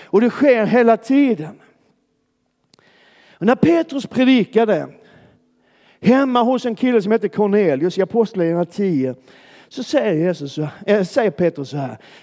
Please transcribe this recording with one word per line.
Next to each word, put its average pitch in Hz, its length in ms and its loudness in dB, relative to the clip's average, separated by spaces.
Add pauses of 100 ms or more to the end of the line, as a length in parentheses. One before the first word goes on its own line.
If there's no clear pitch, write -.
Och 202 160 0
det 240 80 2
sker 247 360 2
hela 226 320 4
tiden. 240 640 -2 (1700)
Och - 140 -8
när 240 100 4
Petrus 320 500 0
predikade 220 840 0 (1120)
hemma 254 400 2
hos 247 240 0
en 226 100 -4
kille 247 260 0
som 202 100 -2
heter 220 160 0
Cornelius 185 680 0
i 190 40 2
Apostlagärningarna 175 640 -2
tio, 151 500 -4 (540)
så 254 140 -12
säger 226 300 -2
Jesus 151 400 -4
så, 151 140 -6 (180)
äh, 202 180 0
säger 208 280 -2
Petrus 160 380 -2
så 143 80 -10
här: 127 200 -8 (260)